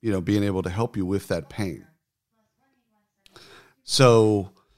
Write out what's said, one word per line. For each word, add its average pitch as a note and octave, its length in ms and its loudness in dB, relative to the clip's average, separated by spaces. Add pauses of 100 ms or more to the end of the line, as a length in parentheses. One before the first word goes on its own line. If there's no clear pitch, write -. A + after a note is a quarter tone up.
you A2+ 100 -4
know, G2 100 -2
being G2+ 220 0
able F#2+ 200 -4
to F#2 80 -6
help F#2+ 260 -6
you G2 100 -4
with F#2+ 220 -4
that E2+ 200 -6
pain. F#2 380 -10 (2000)
So A2 680 4 (260)